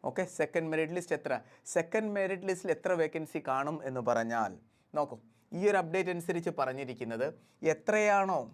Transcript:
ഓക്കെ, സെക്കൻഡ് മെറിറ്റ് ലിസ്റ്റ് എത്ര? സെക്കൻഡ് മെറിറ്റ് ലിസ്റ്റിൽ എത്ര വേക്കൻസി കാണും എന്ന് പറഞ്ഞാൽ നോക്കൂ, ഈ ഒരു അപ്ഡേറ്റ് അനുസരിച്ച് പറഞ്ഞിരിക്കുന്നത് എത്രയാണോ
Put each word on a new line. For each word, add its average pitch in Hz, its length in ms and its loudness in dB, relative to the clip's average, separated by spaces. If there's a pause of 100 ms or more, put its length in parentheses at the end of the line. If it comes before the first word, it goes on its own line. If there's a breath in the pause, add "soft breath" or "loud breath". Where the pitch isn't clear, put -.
ഓക്കെ, 127 140 -2 (160)
സെക്കൻഡ് 160 340 0
മെറിറ്റ് 160 240 0
ലിസ്റ്റ് 170 220 -2
എത്ര? 143 140 -4 (420 loud breath)
സെക്കൻഡ് 208 420 0
മെറിറ്റ് 190 320 -2
ലിസ്റ്റിൽ 185 280 -2
എത്ര 180 160 0 (100)
വേക്കൻസി 156 380 -2 (100)
കാണും 139 260 0 (120)
എന്ന് 131 200 -2
പറഞ്ഞാൽ 113 440 2 (460 soft breath)
നോക്കൂ, 131 200 -4 (400 soft breath)
ഈ - 20 -2 (100)
ഒരു 202 120 4
അപ്ഡേറ്റ് 175 320 0
അനുസരിച്ച് 175 360 -2 (100)
പറഞ്ഞിരിക്കുന്നത് 127 680 -2 (480 soft breath)
എത്രയാണോ 202 680 4 (140)